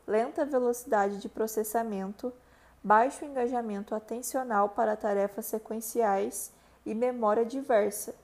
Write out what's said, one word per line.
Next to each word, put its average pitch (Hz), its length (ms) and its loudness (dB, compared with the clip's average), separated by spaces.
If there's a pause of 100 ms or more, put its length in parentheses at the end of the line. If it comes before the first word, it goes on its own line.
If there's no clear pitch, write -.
lenta 240 360 0
velocidade 240 760 0
de 208 100 -10
processamento, 220 1040 -4 (500)
baixo 226 440 4
engajamento 240 680 -2
atencional 226 760 0
para 214 260 2
tarefas 208 480 -2
sequenciais 220 1040 -2 (360)
e 214 80 -4
memória 233 500 2
diversa 226 800 0